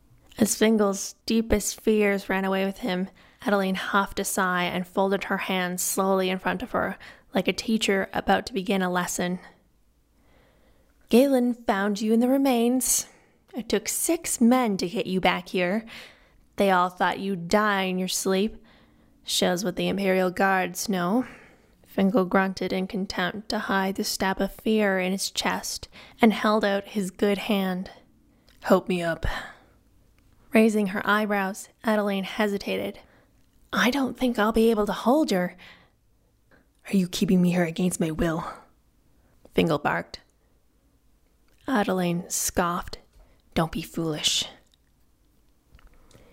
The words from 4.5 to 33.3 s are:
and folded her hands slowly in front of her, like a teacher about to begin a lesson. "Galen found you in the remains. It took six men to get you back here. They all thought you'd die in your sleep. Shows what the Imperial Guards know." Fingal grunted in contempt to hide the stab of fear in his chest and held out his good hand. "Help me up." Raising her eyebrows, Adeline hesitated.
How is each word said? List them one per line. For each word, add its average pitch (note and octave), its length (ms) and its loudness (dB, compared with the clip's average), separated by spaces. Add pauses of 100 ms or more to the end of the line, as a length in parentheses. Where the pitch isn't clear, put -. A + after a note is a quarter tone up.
and F3+ 240 -4
folded G3 380 0
her G3 120 -2
hands F#3 440 -2
slowly F#3+ 480 0
in F#3 100 -2
front F#3 220 -4
of B3 100 -10
her, F#3+ 260 -2 (360)
like F#3+ 140 0
a F#3+ 60 2
teacher G#3 600 -2
about G3 340 0
to A#3+ 60 -12
begin G3 280 -2
a F3+ 80 0
lesson. F3+ 500 -2 (1700)
"Galen B3 440 4
found G#3 480 -2
you G#3+ 100 0
in A3+ 80 4
the B3 80 4
remains. B3+ 800 2 (460)
It C#4 160 -10
took A3 180 -2
six - 540 -2
men A#3 360 4
to F3 120 -4
get A3+ 160 -4
you F#3 160 -2
back F3+ 280 0
here. F#3+ 360 -2 (720)
They G3 160 4
all F3+ 180 4
thought - 300 -2
you'd F#3+ 300 -6
die G#3 340 2
in F#3 160 -2
your F#3 80 -2
sleep. G3 480 0 (720)
Shows F#3 400 0
what F3+ 100 -4
the F3+ 140 -2
Imperial F#3 420 0
Guards F#3 560 0
know." F#3+ 380 0 (600)
Fingal F#3+ 400 2
grunted F#3+ 480 0
in F#3 140 -2
contempt F#3+ 600 -4
to G#3+ 100 -2
hide G3 360 -2
the A#3 80 -4
stab F#3+ 380 -2
of G3 120 -2
fear G#3 460 2
in F#3 120 0
his G3 180 -4
chest - 600 -6 (320)
and A3 120 8
held G#3+ 300 2
out G3 240 0
his F#3+ 240 -4
good G3+ 260 2
hand. F#3+ 540 -2 (720)
"Help F3+ 240 4
me F3+ 140 0
up." E3 240 -4 (1300)
Raising G#3+ 340 4
her G3+ 180 -6
eyebrows, G3+ 640 -2 (140)
Adeline G3+ 400 0
hesitated. G3+ 760 -4 (760)